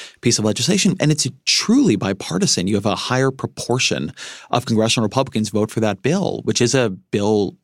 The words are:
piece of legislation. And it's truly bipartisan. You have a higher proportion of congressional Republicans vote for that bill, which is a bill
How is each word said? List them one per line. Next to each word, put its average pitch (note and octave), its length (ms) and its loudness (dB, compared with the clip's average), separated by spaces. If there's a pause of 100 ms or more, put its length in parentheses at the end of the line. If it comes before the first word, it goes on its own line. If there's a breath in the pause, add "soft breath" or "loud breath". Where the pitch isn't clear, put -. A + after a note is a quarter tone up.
(220 loud breath)
piece A#2 180 2
of G#2+ 60 0
legislation. D3 540 2
And D3 120 2
it's D3 160 -2 (180)
truly A3 520 2
bipartisan. G2 680 -2
You G#2+ 80 2
have G2 100 -2
a G2 100 0
higher B2+ 360 0
proportion A#2 800 -4 (400 loud breath)
of A#2+ 140 2
congressional A2+ 400 2
Republicans A2+ 440 -2
vote G#2+ 220 0
for - 100 -4
that G#2 200 0
bill, F3 440 -2
which G#2+ 160 0
is A#2+ 140 2
a B2 140 2
bill G2+ 760 0